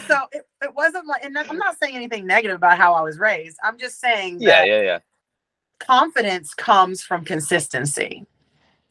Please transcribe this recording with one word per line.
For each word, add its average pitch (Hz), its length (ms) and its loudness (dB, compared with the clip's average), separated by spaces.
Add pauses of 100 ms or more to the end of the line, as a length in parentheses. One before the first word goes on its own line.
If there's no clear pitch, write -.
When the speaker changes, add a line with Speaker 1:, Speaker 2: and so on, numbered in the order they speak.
Speaker 1:
So 294 120 2 (160)
it, 294 120 -14 (160)
it 277 140 -8
wasn't 311 320 -2
like, 277 160 -6
and 277 140 -10
I'm 302 200 -8
not 381 220 -4
saying 277 160 -4
anything 233 320 -10
negative 196 300 0
about 175 200 4
how 175 160 6
I 160 100 2
was 156 160 -6
raised. 165 440 -2
I'm 220 140 -4
just - 240 -12
saying 190 380 -4
Speaker 2:
Yeah, 208 100 4 (100)
Speaker 1:
that 92 80 4
Speaker 2:
yeah, 107 140 2
yeah. 90 180 0 (800)
Speaker 1:
confidence 240 720 0
comes 185 480 2
from 175 220 -6
consistency. 151 1000 -4 (640)